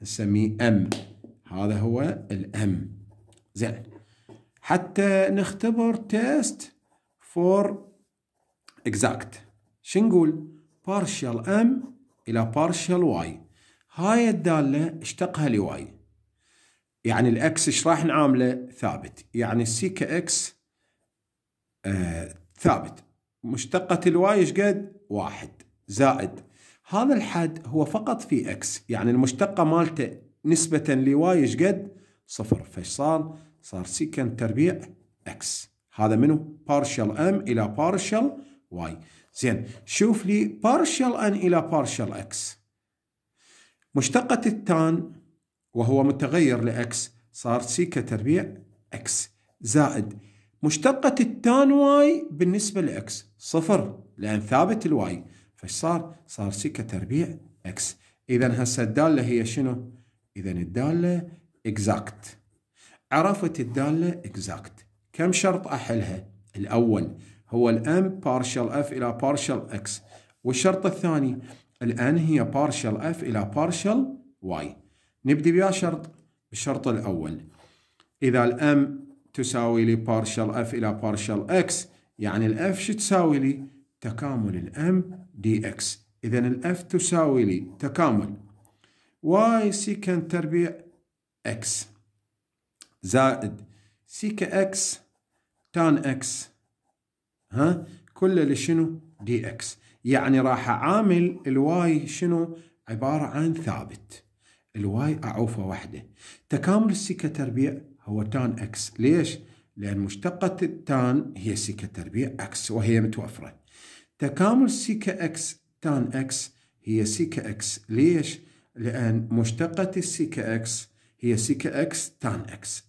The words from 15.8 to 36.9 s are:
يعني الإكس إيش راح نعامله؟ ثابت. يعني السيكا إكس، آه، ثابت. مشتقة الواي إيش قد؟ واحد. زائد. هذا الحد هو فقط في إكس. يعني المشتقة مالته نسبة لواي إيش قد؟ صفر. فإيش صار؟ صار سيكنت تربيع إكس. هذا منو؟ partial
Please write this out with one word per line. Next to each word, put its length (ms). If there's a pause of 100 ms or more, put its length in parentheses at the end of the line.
يعني 240
الإكس 400
إيش 180
راح 180
نعامله؟ 640 (100)
ثابت. 460 (100)
يعني 280
السيكا 540
إكس، 400 (1300)
آه، 500 (240)
ثابت. 460 (400)
مشتقة 640
الواي 280
إيش 180
قد؟ 400 (160)
واحد. 420 (360)
زائد. 440 (580)
هذا 260
الحد 520
هو 180
فقط 380
في 280
إكس. 380
يعني 220
المشتقة 540
مالته 540 (260)
نسبة 500
لواي 440
إيش 180
قد؟ 360 (340)
صفر. 380
فإيش 240
صار؟ 500 (240)
صار 220
سيكنت 560
تربيع 400 (460)
إكس. 440 (240)
هذا 220
منو؟ 420 (120)
partial 460